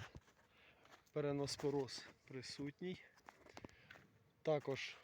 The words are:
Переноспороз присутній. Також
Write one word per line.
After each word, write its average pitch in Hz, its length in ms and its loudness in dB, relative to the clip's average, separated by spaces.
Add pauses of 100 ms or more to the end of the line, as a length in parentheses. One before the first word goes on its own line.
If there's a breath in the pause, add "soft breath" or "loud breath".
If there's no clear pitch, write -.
(1120 loud breath)
Переноспороз 143 960 2 (160)
присутній. 143 720 -4 (1400 loud breath)
Також 139 600 2